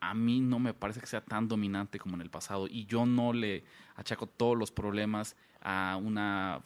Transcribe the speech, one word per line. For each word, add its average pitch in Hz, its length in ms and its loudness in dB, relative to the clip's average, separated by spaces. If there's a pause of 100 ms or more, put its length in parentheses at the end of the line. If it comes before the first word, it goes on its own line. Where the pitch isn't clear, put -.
a 92 140 -2
mí 117 260 4
no 127 200 2
me 123 120 0
parece 107 280 -4
que - 80 -14
sea 110 120 -2
tan 110 280 -2
dominante 101 500 -2
como 92 160 -8
en 87 60 -6
el 82 100 -12
pasado 98 380 -4
y 113 160 -8
yo 117 220 2
no 120 260 4
le 107 320 0 (320)
achaco 107 320 -6
todos 120 280 4
los 110 140 0
problemas 107 640 -2 (280)
a 95 380 0
una 101 640 0